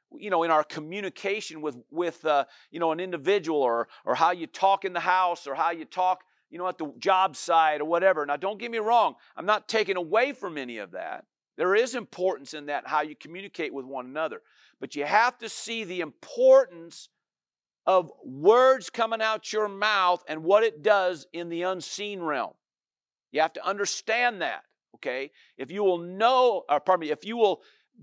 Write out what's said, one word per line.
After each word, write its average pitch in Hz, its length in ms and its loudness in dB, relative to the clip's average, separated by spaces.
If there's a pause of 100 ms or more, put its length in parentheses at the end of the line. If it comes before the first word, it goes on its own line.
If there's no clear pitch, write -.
(120)
you 202 180 -12
know, 170 120 2
in 165 80 0
our 151 140 4
communication 185 960 -8
with, 147 160 -8 (140)
with, 165 340 -4
uh, 147 200 2 (260)
you 151 80 -14
know, 165 140 0
an 160 80 -4
individual 165 600 0
or, 117 280 0 (160)
or 120 100 0
how 165 160 2
you 175 160 -6
talk 196 380 0
in 185 80 -4
the 175 80 -4
house 180 460 0
or 139 80 -6
how 160 160 0
you 165 140 -10
talk, 180 400 -2 (260)
you 170 80 -16
know, 185 100 -4
at 175 100 -8
the 151 200 -8
job 185 380 2
site 160 440 2
or 147 40 -2
whatever. 170 400 2
Now, 143 120 -2
don't 190 220 -6
get 233 120 -10
me 233 80 -4
wrong. 214 360 2 (220)
I'm 165 100 -8
not 208 220 0
taking 202 280 0
away 208 360 0
from 180 240 -10
any 123 220 -10
of 95 140 -10
that. 92 340 -12 (300)
There 185 180 2
is 233 200 0
importance 180 600 -6
in 147 120 -14
that, 143 200 -6
how 151 140 0
you 151 160 -6
communicate 170 580 -10
with 135 100 -8
one 131 220 -10
another. 135 360 -8 (360)
But - 160 -14
you 143 100 -6
have 214 340 2
to 226 100 -12
see 226 360 -10
the 180 160 -8
importance 233 1080 2 (800)
of 180 260 2 (120)
words 220 640 6
coming 226 320 -4
out 220 320 -2
your 214 160 0
mouth 196 600 2
and 160 160 -8
what 202 180 6
it 220 200 -2
does 185 500 2
in 170 160 -10
the 170 140 -6
unseen 190 580 -6
realm. 139 320 -4 (800)
You 143 100 0
have 165 120 2
to - 120 -8
understand 208 760 -2
that, 117 220 -6 (320)
okay? 135 360 -6 (240)
If 135 140 -10
you 196 120 -4
will 185 160 4
know, 214 680 2
or 143 120 2
pardon 175 260 0
me, 151 40 -4
if - 140 -4
you 220 120 -8
will 208 260 2 (400)